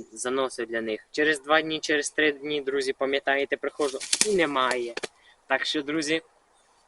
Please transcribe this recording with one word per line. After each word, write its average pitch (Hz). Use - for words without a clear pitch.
заноси 127
для 113
них. 110
Через 151
два 151
дні, 156
через 147
три 156
дні, 143
друзі, 135
пам'ятаєте, 139
приходжу, 139
і 208
немає. 127
Так 135
що, 151
друзі, 151